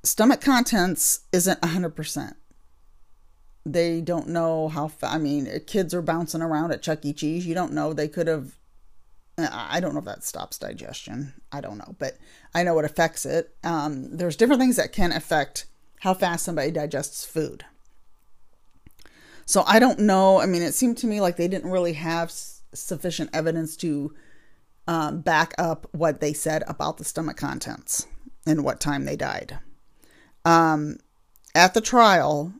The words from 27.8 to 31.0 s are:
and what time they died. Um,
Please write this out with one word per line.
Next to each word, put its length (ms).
and 180
what 160
time 260
they 100
died. 420
Um, 520